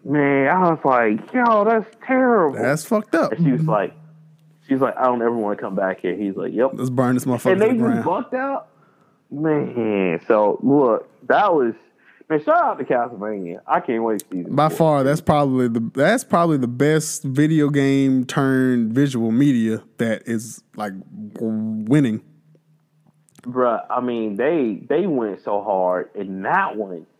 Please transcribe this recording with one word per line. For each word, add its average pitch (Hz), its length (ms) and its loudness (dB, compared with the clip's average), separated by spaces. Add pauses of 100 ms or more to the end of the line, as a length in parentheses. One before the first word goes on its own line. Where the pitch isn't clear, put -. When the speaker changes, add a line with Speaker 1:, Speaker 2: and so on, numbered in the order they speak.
Speaker 1:
Man, 139 440 2
I 180 220 2
was 156 140 -2
like, 117 480 2
"Yo, 233 320 2
that's 220 220 2 (180)
terrible." 233 540 2
Speaker 2:
That's 131 260 -2
fucked 214 300 -2
up. 320 180 0
Speaker 1:
And 165 120 0
she 143 80 4
was 160 160 0
like, 104 240 0 (760)
she's 131 140 0
like, 127 160 0
"I 131 80 0
don't 120 180 2
ever 117 140 0
wanna 104 200 -2
come 98 200 -8
back 95 240 -2
here." 90 160 -2
He's 98 200 -6
like, 95 160 -6
"Yep." 123 220 0
Speaker 2:
Let's 127 160 -4
burn 127 240 0
this 123 100 -2
motherfucker 127 280 0
Speaker 1:
And 190 80 2
Speaker 2:
to 214 80 4
Speaker 1:
they 262 40 2
Speaker 2:
the 233 60 0
Speaker 1:
just 233 80 0
Speaker 2:
ground. - 180 0
Speaker 1:
bucked 196 300 -4
out. 269 320 -4 (640)
Man, 117 960 -2
so 107 360 2
look, 127 460 2 (200)
that 180 260 2
was 123 200 0 (580)
man, 151 120 -2
shout 330 200 2
out 208 140 -2
to 143 60 -6
Castlevania. 107 840 -4
I 175 140 0
can't 113 220 -4
wait 110 180 -2
to - 100 -16
see - 120 -6
Speaker 2:
By 143 260 0
Speaker 1:
season 151 100 -4
four. 165 80 4 (100)
Speaker 2:
far, 135 80 2
that's 147 160 0
probably 135 480 2
the, 117 120 0 (140)
that's 190 300 2
probably 170 320 2
the 123 120 0
best 151 560 0
video 147 440 2
game 135 560 2
turned 127 720 0
visual 127 380 0
media 117 500 2 (160)
that 110 280 -2
is, 113 360 -8 (140)
like, 104 160 -6 (420)
w-, 110 520 -4
winning. 123 360 2 (1200)
Speaker 1:
Bruh, 123 480 0
I 123 100 -2
mean, 113 360 -4
they, 127 520 -2
they 170 180 0
went 117 360 -4
so 101 200 -4
hard 92 520 0
in 98 280 -10
that 143 340 -2
one. 92 300 -10 (140)